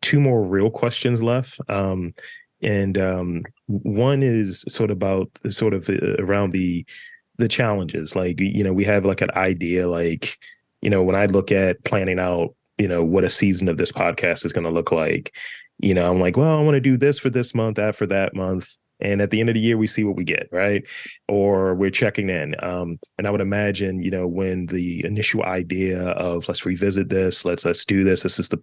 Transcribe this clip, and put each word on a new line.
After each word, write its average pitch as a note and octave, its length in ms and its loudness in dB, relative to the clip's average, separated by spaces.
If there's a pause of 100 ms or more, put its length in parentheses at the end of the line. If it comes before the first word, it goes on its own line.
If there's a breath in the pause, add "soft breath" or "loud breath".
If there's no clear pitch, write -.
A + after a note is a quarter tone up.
two - 200 2
more B2+ 220 4
real G2 260 2
questions A#2+ 540 0
left. B2 380 -2 (100)
Um, F#2+ 420 -2 (480 loud breath)
and, G2 380 0
um, F2+ 460 -2 (220)
one A2+ 560 0
is A2+ 460 0
sort G#2 220 -2
of G2+ 60 -2
about, F#2+ 340 0 (180)
sort G#2+ 260 0
of, F#2 140 -4
uh, - 300 0
around G2 320 0
the, F2 340 0 (520 loud breath)
the A#2+ 100 2
challenges. F#2+ 680 -2
Like, F2+ 240 -2
you G2+ 240 0
know, F#2+ 80 2
we F#2+ 120 2
have, G2+ 200 4
like, G2 160 0
an F#2 160 0
idea, F2+ 500 0
like, E2+ 500 -2 (460 loud breath)
you G#2 80 2
know, F#2+ 140 4
when F#2 100 2
I G2+ 120 4
look F#2+ 260 2
at F#2+ 320 2
planning F#2+ 340 0
out, F2 360 0 (240)
you G2+ 100 2
know, E2+ 160 2
what F2+ 180 4
a F2+ 80 2
season F#2 380 2
of E2 80 0
this F2 160 0
podcast F2 520 0
is E2 80 -4
gonna E2+ 180 -2
look E2 200 -2
like, D#2+ 460 -2 (420 loud breath)
you G2 160 2
know, F2 160 2
I'm F2+ 80 2
like, F2+ 180 2
"Well, D#3 220 4
I D3+ 60 2
wanna C#3+ 160 4
do C3 160 4
this C#3 240 2
for C3 100 -2
this A#2+ 240 -2
month, A2 220 0
that G#2+ 180 0
for G#2 120 -2
that G2 280 0
month." F#2 420 -4 (240)
And G2+ 220 0
at G2+ 80 0
the A2 80 2
end A2+ 100 2
of A#2 60 2
the A2+ 60 0
year, A2+ 160 2
we A2 100 2
see - 160 -2
what G2+ 140 0
we F2 80 -4
get, - 260 -4
right? G2+ 340 0 (440 loud breath)
Or G2 480 2
we're F#2+ 120 2
checking G2+ 400 0
in. D#2 360 -4
Um, F2 340 -6 (180)
and G#2 120 -2
I - 20 0
would G2+ 100 0
imagine, G2 640 -2
you F2+ 80 -2
know, F#2 160 -2
when F#2 400 -2
the F2 380 -4
initial G#2+ 400 -2
idea F#2 560 -2
of, F2 480 -2
"Let's - 180 -4
revisit F#2+ 420 0
this, F#2+ 360 2
let's, F2 200 -2
let's F2 200 0
do G2 180 4
this, F#2+ 220 4
this - 160 0
is F#2 80 -4
the, - 140 -2